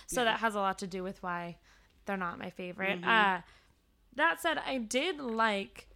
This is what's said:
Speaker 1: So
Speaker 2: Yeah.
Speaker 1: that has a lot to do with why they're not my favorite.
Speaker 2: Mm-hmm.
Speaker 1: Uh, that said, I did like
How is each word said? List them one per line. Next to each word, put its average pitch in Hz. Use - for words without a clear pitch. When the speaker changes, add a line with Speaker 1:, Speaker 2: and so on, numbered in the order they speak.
Speaker 1:
So 254
Speaker 2:
Yeah. 226
Speaker 1:
that 233
has 214
a -
lot 190
to 202
do 185
with 190
why 175
they're 196
not 175
my 185
favorite. 185
Speaker 2:
Mm-hmm. 175
Speaker 1:
Uh, 196
that 330
said, 320
I 269
did 285
like 220